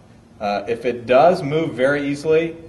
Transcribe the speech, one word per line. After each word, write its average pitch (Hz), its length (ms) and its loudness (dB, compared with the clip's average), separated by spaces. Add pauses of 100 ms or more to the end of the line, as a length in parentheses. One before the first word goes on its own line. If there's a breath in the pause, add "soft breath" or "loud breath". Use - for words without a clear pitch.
(400 loud breath)
Uh, 104 260 -4
if 117 200 -4
it 120 180 -4
does 156 380 4
move 156 320 -4
very 143 340 0
easily, 160 480 -2 (120)